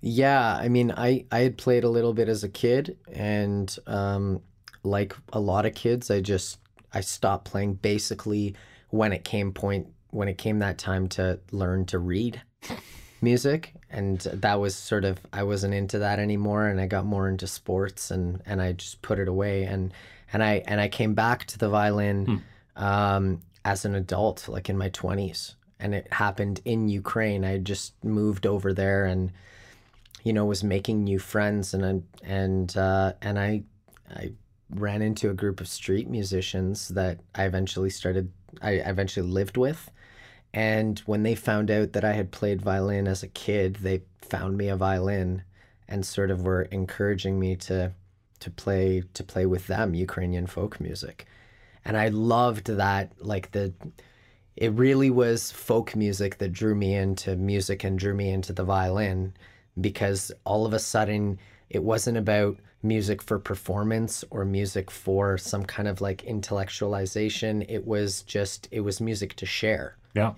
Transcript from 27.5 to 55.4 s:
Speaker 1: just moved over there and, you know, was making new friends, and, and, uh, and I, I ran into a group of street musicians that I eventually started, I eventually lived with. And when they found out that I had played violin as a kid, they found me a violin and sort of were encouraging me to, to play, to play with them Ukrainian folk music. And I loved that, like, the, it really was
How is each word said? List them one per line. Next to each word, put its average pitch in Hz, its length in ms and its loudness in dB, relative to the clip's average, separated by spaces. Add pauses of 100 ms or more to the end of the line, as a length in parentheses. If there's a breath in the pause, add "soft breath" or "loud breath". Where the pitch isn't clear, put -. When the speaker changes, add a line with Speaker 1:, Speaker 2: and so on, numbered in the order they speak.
Speaker 1:
just 95 380 -4 (100)
moved 107 420 0
over 98 280 2
there 98 320 2
and, 92 260 0 (880 loud breath)
you 113 120 2
know, 104 100 4
was 101 180 0
making 104 400 0
new 98 160 2
friends, 104 540 0
and, 95 320 0 (180)
and, 95 540 0
uh, 95 460 4
and 101 160 -2
I, 104 240 0 (480)
I - 220 -10 (380)
ran 104 300 -2
into 107 300 0
a 98 40 -2
group 98 260 -2
of 87 80 -10
street - 420 -2
musicians 95 800 -2
that 92 320 -2 (140)
I 95 100 0
eventually 95 460 0
started, 92 400 -2 (300)
I 104 120 0
eventually 95 540 0
lived 95 300 0
with. 135 340 0 (640 loud breath)
And 110 480 2
when 107 220 0
they 113 120 4
found 107 360 2
out 107 240 2
that 104 100 0
I 107 80 4
had 101 200 -2
played 101 280 0
violin 98 460 0
as 95 160 -2
a - 60 -10
kid, 98 480 0
they 95 260 -2 (180)
found 98 360 -4
me 101 120 0
a 98 80 0
violin 95 640 0 (460 soft breath)
and 98 160 -4
sort 98 260 0
of 90 120 0
were 92 200 2
encouraging 95 800 0
me 92 160 0
to, 92 360 -2 (480)
to 92 100 -10
play, 95 540 2 (100)
to 92 100 -8
play 92 220 0
with 90 200 0
them 98 280 0
Ukrainian 90 520 -2
folk 98 340 -6
music. - 460 -10 (580 soft breath)
And 107 140 0
I 110 100 4
loved 113 600 2
that, 98 500 0
like, 101 320 -4
the, 98 240 -2 (840 soft breath)
it 113 160 2
really 135 380 6
was 120 420 4